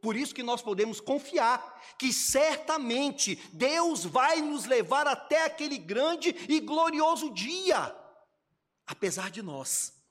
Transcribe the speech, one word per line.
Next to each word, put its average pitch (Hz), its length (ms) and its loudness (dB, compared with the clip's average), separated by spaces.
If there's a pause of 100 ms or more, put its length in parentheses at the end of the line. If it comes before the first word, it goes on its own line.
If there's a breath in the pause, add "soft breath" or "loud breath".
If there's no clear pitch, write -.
Por 214 160 -2
isso 277 180 -4
que 254 80 -8
nós 240 200 -2
podemos 214 360 -2
confiar - 800 0 (180 loud breath)
que 262 140 0
certamente 285 1200 0 (160 loud breath)
Deus 294 500 2
vai 262 380 4
nos 294 240 -4
levar 254 420 2
até 294 380 2
aquele 302 340 -4
grande 277 560 0 (140 loud breath)
e 311 100 4
glorioso 311 720 2
dia, 262 640 -2 (920)
apesar 190 440 -4
de 214 120 -12
nós 143 500 -6 (180)